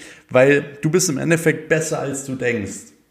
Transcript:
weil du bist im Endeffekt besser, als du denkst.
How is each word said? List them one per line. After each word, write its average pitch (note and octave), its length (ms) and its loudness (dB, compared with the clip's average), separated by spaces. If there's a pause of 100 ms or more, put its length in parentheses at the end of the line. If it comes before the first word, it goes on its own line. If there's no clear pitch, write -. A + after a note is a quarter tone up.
(320)
weil C#3 500 4
du D#3+ 80 0
bist F3 180 2
im C3+ 120 -2
Endeffekt D#3+ 500 0
besser, D#3 300 0
als C3+ 260 -8
du E3+ 80 -8
denkst. A#2 600 -6 (180)